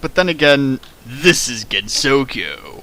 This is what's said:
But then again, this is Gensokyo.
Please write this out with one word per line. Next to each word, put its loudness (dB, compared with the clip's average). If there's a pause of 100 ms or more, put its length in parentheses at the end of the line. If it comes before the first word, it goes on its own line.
But -8
then 2
again, 4 (240)
this 0
is -8
Gensokyo. -2